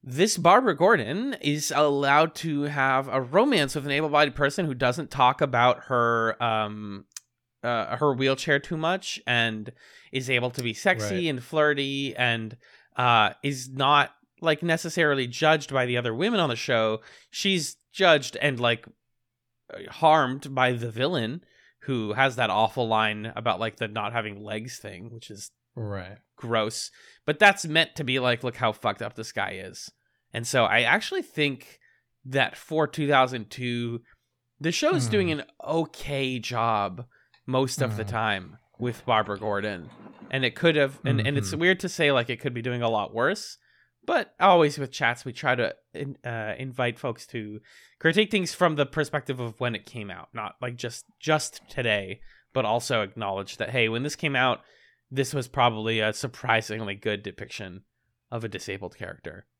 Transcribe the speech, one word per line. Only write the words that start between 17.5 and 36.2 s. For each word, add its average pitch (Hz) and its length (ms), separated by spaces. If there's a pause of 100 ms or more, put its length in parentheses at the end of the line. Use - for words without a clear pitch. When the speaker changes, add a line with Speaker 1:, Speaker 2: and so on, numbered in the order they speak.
Speaker 1:
judged 156 480
and, 135 180
like, 117 280 (1000)
harmed 139 640
by 127 200
the 117 180
villain, 131 520 (400)
who 110 300
has 131 220
that 117 140
awful 110 380
line 110 480
about, 110 240
like, 110 180
the 113 100
not 104 260
having 104 300
legs 107 360
thing, 101 320
which 117 180
is 104 220 (240)
Speaker 2:
Right. 101 420 (180)
Speaker 1:
gross. 113 560 (340)
But 151 140
that's 196 260
meant 160 300
to 156 80
be 127 160
like, 123 240
"Look 123 140
how 113 160
fucked 104 280
up 107 140
this 110 160
guy 98 200
is." 95 380 (440)
And 117 120
so 120 200
I 113 160
actually 214 400
think - 580 (460)
that 131 320
for 156 300
two 151 200
thousand 127 420
two, 120 520 (580)
the 160 140
show 311 200
is 131 140
doing 185 220
Speaker 2:
Hmm. 147 100
Speaker 1:
an - 60 (180)
okay 139 760